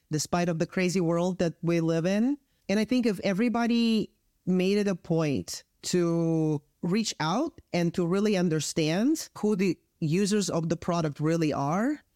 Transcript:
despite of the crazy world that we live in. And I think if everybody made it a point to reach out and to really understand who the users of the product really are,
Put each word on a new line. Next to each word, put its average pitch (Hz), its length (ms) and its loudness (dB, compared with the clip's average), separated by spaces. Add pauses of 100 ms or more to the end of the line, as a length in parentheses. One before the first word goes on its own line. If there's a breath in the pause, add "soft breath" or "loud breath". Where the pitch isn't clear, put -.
(120)
despite 175 380 -2
of 165 100 -2
the 170 60 -2
crazy 180 360 -2
world 175 380 0
that 170 220 0
we 170 180 0
live 165 260 0
in. 220 320 0 (300)
And 202 120 2
I 214 60 0
think 247 200 0
if 208 180 0
everybody 226 880 0 (340)
made 185 320 2
it 202 100 0
a 196 80 0
point 151 680 -2 (200)
to 165 760 0 (200)
reach 202 380 -2
out 202 400 -2 (140)
and 170 200 0
to 180 120 0
really 202 320 2
understand 175 1000 0
who 214 180 0
the 185 220 0 (220)
users 185 500 0
of 160 180 -2
the 170 80 -2
product 165 440 -2
really 156 340 0
are, 190 440 -2 (180)